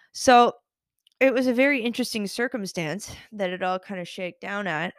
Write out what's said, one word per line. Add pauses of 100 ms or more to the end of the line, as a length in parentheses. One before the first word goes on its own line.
(120)
so (680)
it
was
a
very
interesting
circumstance (180)
that
it
all
kinda
shaked
down
at,